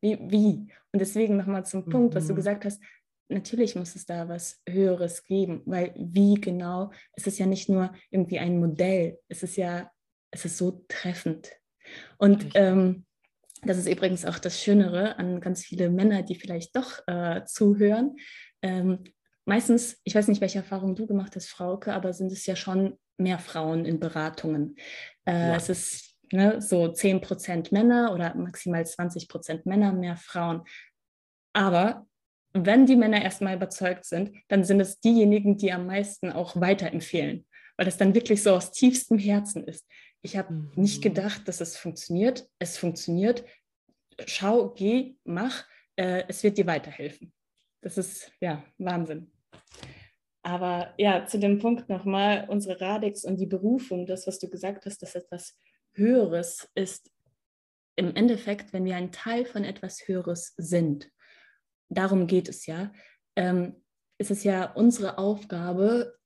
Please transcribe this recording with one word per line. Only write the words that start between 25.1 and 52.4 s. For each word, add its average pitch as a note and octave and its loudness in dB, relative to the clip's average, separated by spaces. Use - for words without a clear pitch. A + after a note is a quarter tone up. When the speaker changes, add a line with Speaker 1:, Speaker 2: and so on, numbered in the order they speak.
Speaker 1:
Äh, E3+ 0
Speaker 2:
Ja. E3+ 2
Speaker 1:
es E3+ -4
ist, - -8
ne, G#3 4
so F3 2
zehn F#3+ 2
Prozent F3 -4
Männer A#3 6
oder E3+ -2
maximal E3+ -4
zwanzig E3+ -8
Prozent E3 -8
Männer, G3 4
mehr F3 -4
Frauen. E3+ -4
Aber G3 2
wenn G#3 8
die C4 10
Männer G#3+ 6
erstmal F#3+ -2
überzeugt F#3 -4
sind, F#3+ -4
dann G3 4
sind G3 6
es G3 -2
diejenigen, G#3 6
die G3 0
am F3+ -4
meisten G3 -4
auch F3 -4
weiterempfehlen, F3 0
weil F#3 0
das F#3 -2
dann G3 6
wirklich G#3+ 4
so G3+ 6
aus F3+ 2
tiefstem B3 4
Herzen G3+ 0
ist. - -14
„Ich F#3+ -10
habe F#3 -6
Speaker 2:
Mhm. D3+ -8
Speaker 1:
nicht G3+ 0
gedacht, G3+ -2
dass F3+ -8
es E3+ -8
funktioniert. F#3 -4
Es - -10
funktioniert. F3+ -2
Schau, G#3 0
geh, A#3+ -2
mach. F#3+ -6
Äh, F#3 -2
es - -8
wird G3+ 2
dir F3+ 4
weiterhelfen.“ D3 -6
Das F#3 -8
ist, - -10
ja, D3+ -6
Wahnsinn. F3 -6
Aber F3 -6
ja, G3+ 4
zu G#3+ -4
dem G3+ 2
Punkt A#3 -2
nochmal, G3 0